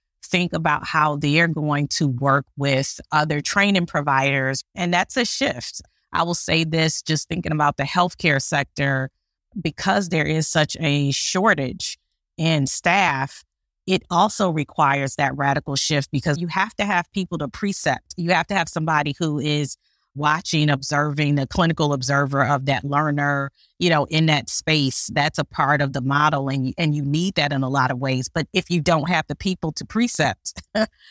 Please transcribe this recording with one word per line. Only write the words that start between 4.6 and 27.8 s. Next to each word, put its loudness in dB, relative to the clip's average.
And -2
that's 0
a 2
shift. -4
I 0
will 0
say 0
this, 0
just -2
thinking -4
about 2
the -2
healthcare 0
sector, -2
because -2
there 0
is 0
such 0
a 2
shortage 0
in 2
staff, 0
it 2
also 2
requires 0
that 0
radical 0
shift -2
because -2
you -4
have -2
to -2
have -2
people -4
to -4
precept. -4
You 0
have 2
to -4
have 0
somebody -2
who 0
is -2
watching, 0
observing, 0
the 0
clinical 2
observer 0
of 2
that 0
learner, 0
you 2
know, 4
in 2
that 2
space. -2
That's 0
a -2
part 2
of -2
the -4
model, 2
and, -2
and 0
you -2
need 0
that 0
in 0
a -2
lot 2